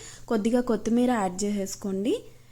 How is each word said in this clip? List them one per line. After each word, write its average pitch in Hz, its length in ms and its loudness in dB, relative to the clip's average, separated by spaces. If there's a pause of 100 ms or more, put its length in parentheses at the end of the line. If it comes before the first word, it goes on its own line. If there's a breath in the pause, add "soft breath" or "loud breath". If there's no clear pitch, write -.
(280 loud breath)
కొద్దిగా 226 320 2
కొత్తిమీర 240 500 2
యాడ్ 190 340 0
చేసేసుకోండి. 202 800 -2 (280 soft breath)